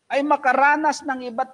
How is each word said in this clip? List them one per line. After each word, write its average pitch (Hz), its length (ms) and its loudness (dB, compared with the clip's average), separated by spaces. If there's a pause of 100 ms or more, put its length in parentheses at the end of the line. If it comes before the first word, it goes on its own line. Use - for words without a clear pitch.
ay 277 160 -2
makaranas 294 800 2
ng 254 240 -8
iba't 247 260 -6